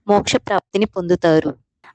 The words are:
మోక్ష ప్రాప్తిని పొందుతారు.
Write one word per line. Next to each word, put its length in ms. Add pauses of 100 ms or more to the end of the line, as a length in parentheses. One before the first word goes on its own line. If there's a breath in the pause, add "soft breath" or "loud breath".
మోక్ష 280
ప్రాప్తిని 480
పొందుతారు. 680 (400 soft breath)